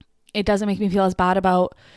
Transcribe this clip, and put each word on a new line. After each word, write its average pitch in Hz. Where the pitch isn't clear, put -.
it 208
doesn't 208
make 196
me 202
feel 190
as 185
bad 185
about 185